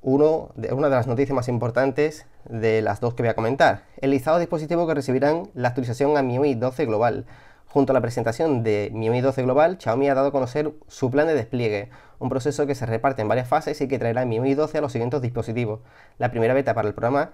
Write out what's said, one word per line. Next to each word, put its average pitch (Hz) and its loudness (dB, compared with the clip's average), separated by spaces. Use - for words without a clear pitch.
uno 151 2
de, 113 -6
una 143 0
de 135 2
las 120 2
noticias 131 0
más 123 -2
importantes 127 0
de 110 0
las 104 -2
dos 117 0
que 120 -4
voy 117 2
a 110 0
comentar. 120 2
El 135 0
listado 143 2
de 175 2
dispositivos 165 -2
que 160 0
recibirán 143 0
la 123 0
actualización 127 0
a 139 2
miui 131 0
doce 127 -2
global. 113 0
Junto 139 2
a - 4
la 127 4
presentación 120 0
de 104 0
miui 113 0
doce 131 0
global, 151 4
Xiaomi 135 0
ha 135 2
dado 139 2
a - -4
conocer 143 -2
su - -4
plan 147 2
de 160 2
despliegue, 110 -2
un 127 -4
proceso 139 -2
que 139 0
se 117 -8
reparte 113 0
en 107 -2
varias 123 0
fases 151 -2
y 135 -2
que 131 -2
traerá 120 0
miui 123 0
doce 151 0
a - 0
los 147 -2
siguientes 120 -2
dispositivos. 117 -4
La 120 -2
primera 117 2
beta 131 2
para 107 0
el 104 -4
programa, 139 0